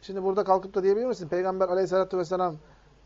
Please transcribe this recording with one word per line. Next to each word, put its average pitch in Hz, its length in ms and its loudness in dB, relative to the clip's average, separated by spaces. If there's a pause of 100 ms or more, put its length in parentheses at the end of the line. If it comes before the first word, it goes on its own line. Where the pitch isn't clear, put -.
Şimdi 196 200 -8
burada 190 220 0
kalkıp 190 300 2
da 196 80 0
diyebilir 202 240 2
misin? 190 220 -4
Peygamber 185 400 0
aleyhissalatü 185 500 0
vesselam 180 380 -2 (500)